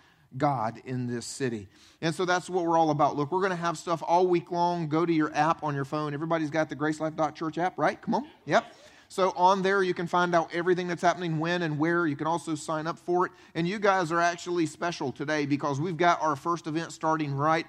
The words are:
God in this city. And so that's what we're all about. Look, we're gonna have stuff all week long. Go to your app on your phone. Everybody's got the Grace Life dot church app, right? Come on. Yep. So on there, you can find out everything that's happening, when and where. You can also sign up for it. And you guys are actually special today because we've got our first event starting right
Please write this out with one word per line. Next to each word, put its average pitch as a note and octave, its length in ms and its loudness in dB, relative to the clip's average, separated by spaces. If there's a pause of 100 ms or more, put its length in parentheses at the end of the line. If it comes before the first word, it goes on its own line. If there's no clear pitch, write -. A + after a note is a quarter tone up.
(360)
God A#2+ 480 0
in B2+ 240 -4
this A#2+ 180 -6
city. A2+ 420 -6 (320)
And D#3+ 140 0
so F#3+ 100 -2
that's F3+ 240 0
what F3+ 160 0
we're E3 140 4
all D#3+ 120 4
about. D3 260 2
Look, C#3+ 160 -2
we're F#3 100 2
gonna F#3+ 140 0
have E3+ 200 -2
stuff E3 300 -4
all F3+ 220 4
week F3 240 0
long. F3 360 0
Go D#3 160 2
to E3+ 80 2
your D#3 220 0
app D#3 300 0
on D3 100 -4
your C#3 100 -4
phone. D3+ 300 -4
Everybody's D#3+ 360 -2
got D#3 180 0
the D3 80 -10
Grace D3+ 240 -2
Life D#3+ 160 -4
dot D#3 180 -2
church D#3+ 240 -6
app, F3 180 -2
right? E3 240 0
Come - 140 -2
on. C4 140 -2 (160)
Yep. F#3+ 200 2 (440)
So F#3+ 280 0
on F#3 260 6
there, G3 200 2
you F#3 100 0
can F3 140 -4
find F3+ 300 2
out E3 180 0
everything F3 320 0
that's F3 160 -6
happening, E3+ 380 0
when F3 220 0
and D3+ 180 -2
where. E3+ 260 2
You D3 80 -2
can D3 140 -4
also E3 260 -2
sign D#3 320 -4
up E3 100 -4
for F3+ 300 0
it. - 60 -8 (240)
And E3+ 100 0
you G#3 140 -2
guys F#3+ 320 4
are E3+ 80 2
actually F3 460 0
special E3 440 -4
today D3+ 360 -2
because C#3+ 340 0
we've E3+ 160 -2
got E3+ 260 4
our D3+ 140 0
first E3 320 -4
event D#3+ 240 -4
starting D#3 420 0
right D#3+ 340 2